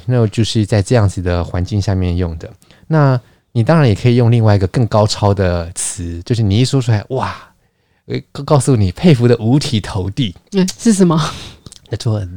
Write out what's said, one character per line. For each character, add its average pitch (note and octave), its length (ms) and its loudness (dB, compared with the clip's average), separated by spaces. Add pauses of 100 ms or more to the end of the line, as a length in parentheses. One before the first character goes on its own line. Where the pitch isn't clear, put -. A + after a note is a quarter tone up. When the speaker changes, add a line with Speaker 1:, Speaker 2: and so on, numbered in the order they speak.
Speaker 1:
那 A#2+ 220 2
就 A2 160 -2
是 G#2+ 200 0
在 G2+ 200 0
这 B2+ 120 0
样 G2+ 140 4
子 F2+ 100 -6
的 F2 240 -2
环 F2+ 220 -4
境 G#2 160 -2
下 F#2+ 140 -2
面 F2+ 200 -2
用 E2+ 220 -4
的。 E2 100 -14 (380)
那 C#3 340 2 (340)
你 A#2 100 0
当 D#3+ 120 2
然 C#3+ 140 4
也 G2 60 4
可 - 120 -2
以 A#2+ 100 4
用 A#2 140 4
另 A#2 120 2
外 G#2 120 4
一 F#2+ 40 2
个 F#2+ 80 0
更 B2 180 0
高 G#2+ 220 2
超 G2+ 260 0
的 F2 400 -2
词， E2+ 500 -8
就 A#2+ 120 -2
是 A2+ 80 -2
你 G2+ 160 2
一 C3 40 4
说 C#3 160 0
出 A#2+ 120 -2
来， G#2 180 0
哇， - 260 -6 (720)
呃， B2 160 -8 (100)
告-， C#3+ 140 -12
告 D3 140 4
诉 C3 160 2
你 G2 160 2
佩 E3+ 240 4
服 A#2+ 120 2
的 A#2+ 100 6
五 A#2 200 0
体 A#2 240 -2
投 F#2 300 -8
地。 A2 240 -6 (160)
Speaker 2:
嗯， F#3 260 0
是 A#3 160 2
什 F#3 140 4
么？ D#3+ 120 2 (720)
Speaker 1:
叫 A#2 80 -6
做 G#2+ 260 -2 (140)